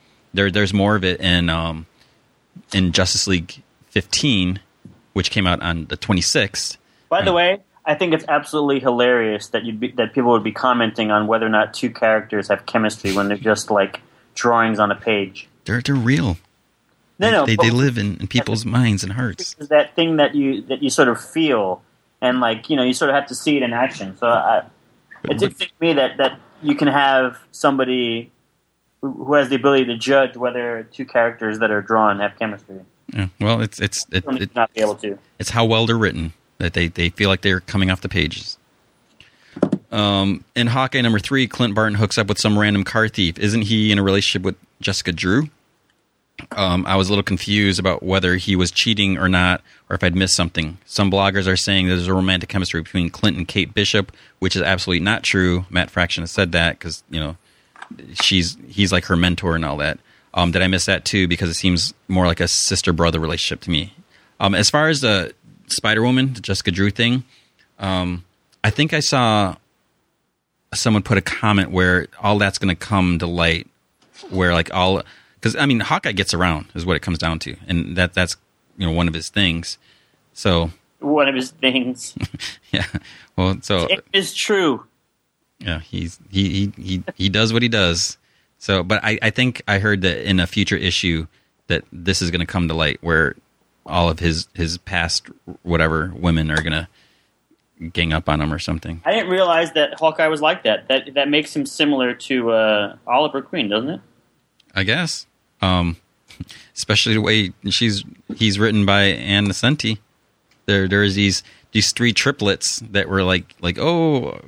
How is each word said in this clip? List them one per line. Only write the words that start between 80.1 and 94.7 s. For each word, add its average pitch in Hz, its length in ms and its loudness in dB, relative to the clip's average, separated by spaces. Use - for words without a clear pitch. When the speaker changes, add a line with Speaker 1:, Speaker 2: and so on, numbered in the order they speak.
Speaker 1:
So 85 360 0
Speaker 2:
One 143 280 2
of 135 60 0
his 127 180 -4
things. 127 640 -2
Speaker 1:
<laughs> - 280 -16
Yeah. - 140 -2
Well, 95 260 0
so 90 240 -2
Speaker 2:
It 190 260 -2
is 190 220 -2
true. 180 500 0
Speaker 1:
Yeah, 85 220 -6
he's, 87 380 -10
he, 98 460 0
he, - 60 -16
he, 92 220 -6
he 95 160 -2
does 110 220 2
what 117 100 2
he 120 60 2
does. 90 500 0
So, 95 240 0
but 98 200 -2
I, 110 200 -2
I 110 80 2
think 127 380 -2
I 101 100 2
heard 101 240 0
that 92 260 -2
in 92 120 4
a 87 60 0
future 98 300 0
issue 82 500 -2
that 87 240 0
this 90 300 -2
is 87 80 -2
gonna 87 160 -2
come 87 220 0
to 80 60 -2
light 80 260 0
where 80 340 0
all 85 240 0
of 80 80 -4
his, 80 360 -2
his 85 240 -4